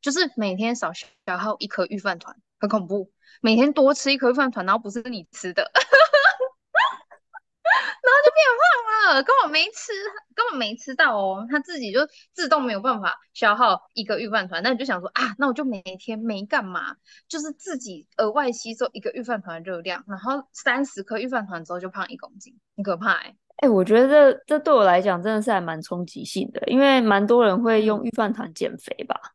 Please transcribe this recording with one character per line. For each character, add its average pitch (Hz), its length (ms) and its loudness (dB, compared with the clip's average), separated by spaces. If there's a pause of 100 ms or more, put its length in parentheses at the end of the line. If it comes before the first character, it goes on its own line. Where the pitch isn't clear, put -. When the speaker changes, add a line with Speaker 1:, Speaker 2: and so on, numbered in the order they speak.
Speaker 1:
就 285 100 -4
是 311 240 -2
每 196 220 -4
天 226 180 -2
少 175 200 -6
消 - 120 -16 (300)
耗 208 220 -6
一 - 80 -12
颗 208 180 -4
御 214 140 -10
饭 185 200 -6
团， - 160 -20 (240)
很 208 120 -4
恐 208 160 -2
怖。 196 260 -6 (280)
每 220 160 4
天 277 180 4
多 277 180 4
吃 277 180 -2
一 277 60 2
颗 262 140 0
御 - 20 2
饭 262 180 0
团， 208 140 -6
然 190 100 2
后 226 40 -2
不 220 100 -10
是 220 140 -10
你 220 280 -12
吃 - 220 -10
的， - 100 0
<laughs> - 120 -2
然 - 0 -
后 508 60 6 (2500)
就 605 60 10
变 622 160 4 (580)
胖 330 120 6
了， 277 60 2
根 494 200 4
本 320 80 0
没 320 160 0
吃， 453 260 -12 (420)
根 480 140 0
本 302 100 -6
没 220 180 -6
吃 262 180 -12
到 233 240 -2
哦， 196 320 -4
他 294 100 -2
自 330 180 -12
己 220 140 -8
就 240 80 2 (320)
自 330 160 -6
动 294 140 2
没 240 100 -4
有 196 80 -6
办 233 220 -4
法 175 180 -4 (140)
消 208 200 2
耗 214 380 0
一 233 100 -10
个 208 160 -4
御 214 120 -8
饭 202 180 -4
团。 175 140 -8
那 233 80 0
你 247 80 -2
就 254 60 -6
想 226 160 -4
说 185 80 -10
啊， 240 280 -4
那 277 100 -2
我 262 60 0
就 269 100 -4
每 226 200 -6
天 190 360 -12
没 208 280 -6
干 254 180 -2
嘛， 180 320 -10 (320)
就 330 100 -10
是 302 140 -10
自 339 240 -12
己 196 400 -16
额 214 140 0
外 247 200 -2
吸 226 220 -10
收 226 220 -4
一 214 60 -12
个 202 100 -8
御 247 120 -10
饭 220 200 -8
团 165 200 -12
的 185 80 -12
热 170 120 -10
量， 180 240 -8
然 196 120 -12
后 262 340 -8
三 269 340 -4
十 196 160 -12
颗 220 160 -8
御 240 100 -6
饭 240 180 -4
团 175 180 -10
之 180 80 -12
后 180 60 -8
就 185 120 -10
胖 190 180 -10
一 262 80 -16
公 - 220 -20
斤， - 200 -20 (180)
很 202 60 -6
可 190 140 -2
怕 196 160 -2
欸。 - 240 -6 (220)
Speaker 2:
欸， 285 100 4
我 190 160 6
觉 220 160 6
得 262 80 6
这， 285 380 8
这 302 120 0
对 302 140 2
我 233 120 6
来 180 180 6
讲 180 200 0
真 220 120 -2
的 214 80 -2
是 226 100 0
还 190 80 2
蛮 165 220 -8
冲 180 240 -8
击 - 180 -14
性 - 260 -8
的， - 160 -10
因 247 120 2
为 269 220 6
蛮 208 260 2
多 240 180 6
人 202 180 2
会 226 200 2
用 214 220 0
御 233 80 -4
饭 220 200 -2
团 170 220 -10
减 - 240 -6
肥 - 260 -12
吧， - 180 -6
Speaker 1:
嗯。 - 120 -18